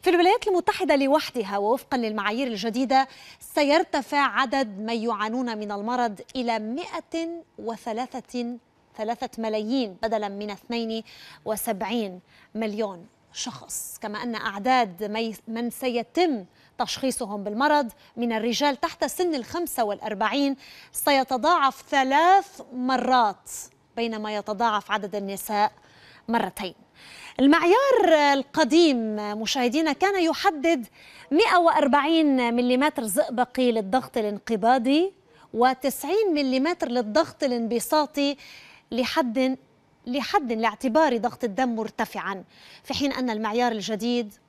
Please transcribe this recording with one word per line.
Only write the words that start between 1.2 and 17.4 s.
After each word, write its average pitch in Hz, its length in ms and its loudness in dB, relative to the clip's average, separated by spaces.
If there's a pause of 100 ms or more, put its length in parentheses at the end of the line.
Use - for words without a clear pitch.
ووفقًا 233 380 -2
للمعايير 220 500 -2
الجديدة، 240 600 0 (460)
سيرتفع 285 880 2
عدد 233 380 -2
من 220 240 -4
يعانون 226 560 -2
من 208 140 -8
المرض 226 480 -2 (160)
إلى 233 220 -2
مائة 311 720 -6 (300)
وثلاثة 240 960 -8 (400)
ثلاثة 226 460 -6
ملايين 214 600 -2
بدلًا 214 260 -2
من 202 220 -8
اثنين 226 520 -6 (420)
وسبعين 202 760 -4 (340)
مليون 208 520 -4 (260)
شخص، - 680 -12
كما 208 220 -8
أن 240 120 -4
أعداد 208 680 0
مي-، 214 320 -4 (120)
من 226 220 -4
سيتم 240 760 0 (340)
تشخيصهم 214 680 -4